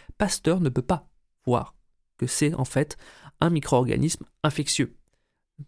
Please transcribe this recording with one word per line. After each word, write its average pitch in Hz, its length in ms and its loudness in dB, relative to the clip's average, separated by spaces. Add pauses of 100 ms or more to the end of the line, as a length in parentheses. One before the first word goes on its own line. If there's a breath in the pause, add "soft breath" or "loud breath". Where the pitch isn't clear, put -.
(180 loud breath)
Pasteur 185 420 0
ne 147 80 2
peut 127 140 -2
pas - 260 -2 (380)
voir - 260 0 (460)
que 123 80 -2
c'est 151 260 0
en 135 120 -2
fait - 320 -2 (440 loud breath)
un 165 80 4
micro-organisme 135 760 0 (180)
infectieux. 143 520 -2 (720)